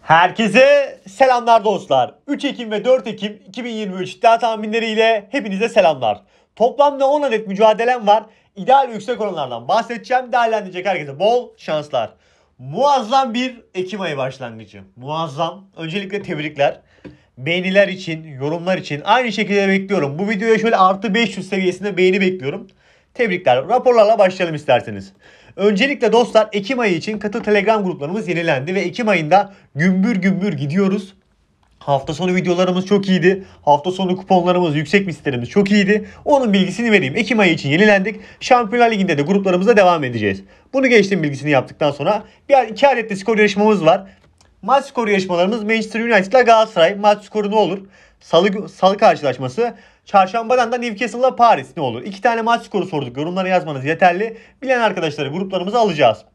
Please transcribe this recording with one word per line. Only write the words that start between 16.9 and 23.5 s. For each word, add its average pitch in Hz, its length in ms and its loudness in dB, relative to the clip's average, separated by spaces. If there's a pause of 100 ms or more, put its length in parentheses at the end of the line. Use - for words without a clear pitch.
Beğeniler 185 500 0
için, 165 360 -8
yorumlar 160 540 -4
için 143 260 -8
aynı 233 280 2
şekilde 196 360 0
bekliyorum. 190 500 -2
Bu 196 100 -4
videoya 214 300 0
şöyle 220 180 0
artı 190 380 2
beş 233 220 0
yüz 185 120 -10
seviyesinde 190 480 -4
beğeni 185 240 2
bekliyorum. 185 460 -4 (480)
Tebrikler. 170 540 0